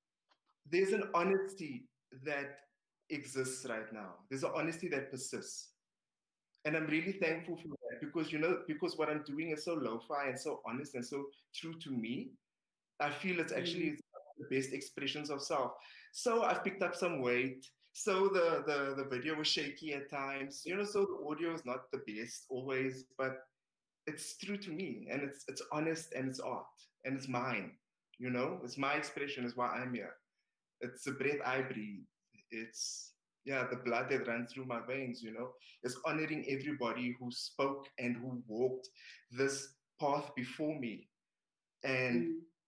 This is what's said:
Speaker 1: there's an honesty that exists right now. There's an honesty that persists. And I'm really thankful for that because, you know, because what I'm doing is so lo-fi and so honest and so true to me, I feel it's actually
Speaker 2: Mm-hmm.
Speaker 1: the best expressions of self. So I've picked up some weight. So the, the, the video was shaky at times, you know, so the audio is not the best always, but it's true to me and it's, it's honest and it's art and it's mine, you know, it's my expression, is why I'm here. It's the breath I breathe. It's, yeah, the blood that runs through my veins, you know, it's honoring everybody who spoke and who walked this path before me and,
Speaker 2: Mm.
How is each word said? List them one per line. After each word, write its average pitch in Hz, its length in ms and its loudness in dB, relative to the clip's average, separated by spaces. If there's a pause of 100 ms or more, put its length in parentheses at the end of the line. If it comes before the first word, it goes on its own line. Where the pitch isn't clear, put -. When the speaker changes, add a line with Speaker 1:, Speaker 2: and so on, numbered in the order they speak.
(640)
Speaker 1:
there's 190 280 6
an 208 200 2
honesty 170 760 2 (360)
that 143 360 -2 (500)
exists 135 560 -2
right 110 280 -4
now. 98 220 -8 (140)
There's 135 140 -2
an 165 100 2
honesty 165 360 0
that 139 220 0
persists. - 600 -6 (920)
And 151 100 2
I'm 156 120 2
really 170 260 2
thankful 165 440 0
for - 120 -10
that 120 320 -8
because, 156 300 0
you 151 80 0
know, 165 280 4
because 156 300 -2
what 151 120 4
I'm 151 140 0
doing 156 280 -2
is 151 120 -2
so 175 120 0
lo-fi 139 540 0
and 127 100 -4
so 143 260 -2
honest 131 300 -4
and 120 100 -4
so 139 240 -4 (260)
true 165 240 -6
to 143 120 -10
me, 127 400 -2 (680)
I 147 120 4
feel 175 280 0
it's 160 140 0
actually 170 380 2
Speaker 2:
Mm-hmm. - 580 -12
Speaker 1:
the 131 60 2
best 131 180 0
expressions 143 560 -4
of 139 120 -2
self. 135 320 2 (380)
So 226 320 4
I've 175 200 4
picked 190 200 0
up 175 120 2
some 170 260 2
weight. 123 440 4 (280)
So 196 340 6
the, 170 400 6
the, 139 360 4
the 131 60 -2
video 131 260 0
was 151 120 2
shaky 147 460 0
at 139 160 -4
times, 139 560 -4
you 175 100 -2
know, 202 80 2
so 202 220 4
the 139 240 -4
audio 165 240 0
is 160 120 -6
not 127 260 -4
the 131 160 -2
best 110 420 -6
always, 131 560 0 (120)
but 131 220 0 (640)
it's - 320 -6
true 196 200 -4
to 196 120 -8
me 160 420 -4
and 139 120 0
it's, 139 240 -8
it's - 140 -6 (100)
honest 160 420 0
and 131 160 0
it's 127 100 -6
art - 260 -4 (400)
and 131 120 0
it's 135 100 -6
mine, 123 440 0 (480)
you 127 100 -2
know, 127 340 2
it's 123 140 -8
my 139 160 2
expression, 143 520 -2
is 120 100 -4
why 123 140 2
I'm 123 240 -2
here. 98 220 -4 (680)
It's 127 240 -8
the 139 80 -2
breath 139 300 0
I 131 200 2
breathe. 107 400 -4 (480)
It's, - 640 -8 (320)
yeah, 135 240 2
the 123 80 0
blood 123 340 2
that 123 160 4
runs 120 260 -2
through 131 120 -6
my 120 200 -2
veins, 127 380 -4
you 110 100 -6
know, 123 160 -4 (340)
it's 123 220 -2
honoring 156 420 2
everybody 131 720 2
who 123 120 -4
spoke 139 560 0 (100)
and 123 180 2
who 123 320 -4
walked 123 400 2 (440)
this 135 420 0 (260)
path 147 360 4
before 151 440 -2
me 110 300 -4 (760)
and, 127 440 4
Speaker 2:
Mm. 110 140 0 (260)